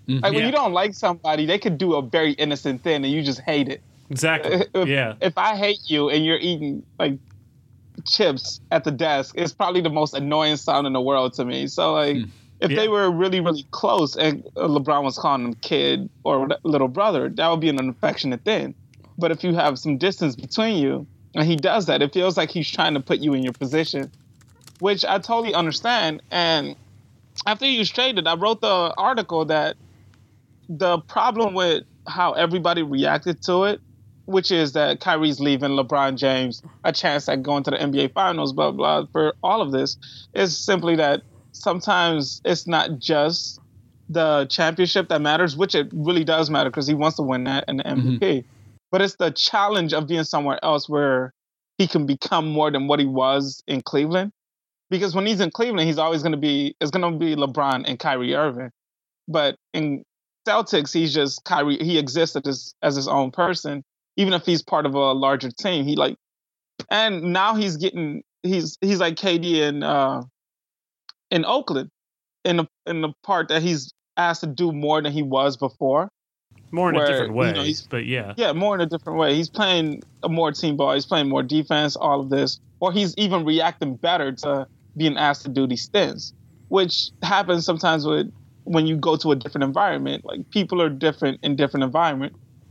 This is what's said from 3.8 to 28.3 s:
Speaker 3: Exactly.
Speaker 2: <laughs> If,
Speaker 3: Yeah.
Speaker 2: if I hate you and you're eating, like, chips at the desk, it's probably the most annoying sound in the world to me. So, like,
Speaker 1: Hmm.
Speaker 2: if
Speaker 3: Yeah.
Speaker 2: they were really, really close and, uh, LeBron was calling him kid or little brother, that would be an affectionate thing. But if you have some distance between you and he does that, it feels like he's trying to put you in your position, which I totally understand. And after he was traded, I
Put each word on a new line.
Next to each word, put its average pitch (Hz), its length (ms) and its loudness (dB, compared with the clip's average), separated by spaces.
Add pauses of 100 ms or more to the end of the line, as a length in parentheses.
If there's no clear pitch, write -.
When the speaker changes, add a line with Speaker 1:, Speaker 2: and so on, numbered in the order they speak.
Speaker 3:
Exactly. 156 580 0
Speaker 2:
<laughs> - 60 -20
If, 185 120 2
Speaker 3:
Yeah. 127 320 0
Speaker 2:
if 175 200 0
I 208 160 2
hate 202 320 -2
you 147 240 0
and 156 120 2
you're 160 140 0
eating, 156 460 -4 (160)
like, 139 180 0 (880)
chips - 560 0 (100)
at 160 120 2
the 156 80 0
desk, 143 440 -2
it's 165 180 -2
probably 180 280 0
the 165 80 0
most 151 240 0
annoying 151 440 0
sound 143 280 0
in 135 80 -2
the 131 80 0
world 131 320 2
to 127 120 -4
me. 131 200 -4
So, 160 280 0
like, 147 240 0
Speaker 1:
Hmm. 113 60 -4 (360)
Speaker 2:
if 180 100 0
Speaker 3:
Yeah. 143 120 0
Speaker 2:
they 220 80 2
were 202 200 2
really, 185 300 0
really 160 320 -2
close - 440 0
and, - 300 0 (100)
uh, - 120 -2
LeBron 147 360 2
was 131 140 -2
calling 135 280 0
him 120 160 -4
kid 139 460 0 (160)
or 139 240 0 (160)
little 147 260 2
brother, 143 380 0
that 165 220 0
would 165 100 2
be 160 100 2
an 131 200 0
affectionate 127 540 -2
thing. 160 320 -2 (420)
But 165 140 0
if 160 120 -4
you 175 120 2
have 151 240 2
some 143 180 -2
distance 165 380 0
between 220 420 -2
you 135 300 -2 (280)
and 156 120 2
he 170 80 4
does 170 320 2
that, 143 160 2
it 143 100 -2
feels 185 240 2
like 160 140 0
he's 156 180 -4
trying 160 240 0
to 143 60 0
put 147 200 -2
you 147 140 2
in 131 100 0
your 123 100 -2
position, 143 580 -2 (680)
which 202 240 0
I 196 140 2
totally 226 360 -2
understand. 165 680 0 (100)
And 160 440 0 (720)
after 214 180 -2
he 262 140 2
was 196 100 0
traded, 233 380 0
I 165 80 2